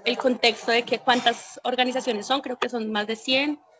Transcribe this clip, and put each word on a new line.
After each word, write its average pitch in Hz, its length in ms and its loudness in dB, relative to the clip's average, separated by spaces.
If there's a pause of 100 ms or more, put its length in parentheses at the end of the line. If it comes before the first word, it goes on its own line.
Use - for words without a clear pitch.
el 240 140 0
contexto 240 540 2
de 233 100 4
que 233 160 -2
cuántas - 640 0
organizaciones 247 640 -2
son, 269 140 0
creo 254 180 -8
que 240 100 -4
son 226 220 -4
más 208 160 -2
de 220 80 -4
cien. 277 460 0 (200)